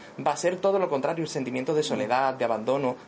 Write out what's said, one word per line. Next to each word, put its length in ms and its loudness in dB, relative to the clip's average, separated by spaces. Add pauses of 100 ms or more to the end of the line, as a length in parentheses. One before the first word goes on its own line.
(240)
va 80 2
a 40 -2
ser 200 0
todo 220 2
lo 100 2
contrario, 360 0
el 40 -6
sentimiento 460 -2
de 80 4
soledad, 520 0
de 100 -2
abandono, 500 0 (140)